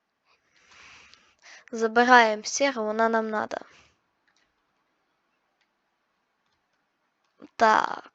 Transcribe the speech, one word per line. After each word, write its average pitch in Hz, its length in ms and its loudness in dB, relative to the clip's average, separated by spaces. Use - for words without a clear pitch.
Забираем 226 760 2
серу, 269 380 -4
вона 220 260 -2
нам 226 200 -2
надо. 220 280 -6
Так, - 600 0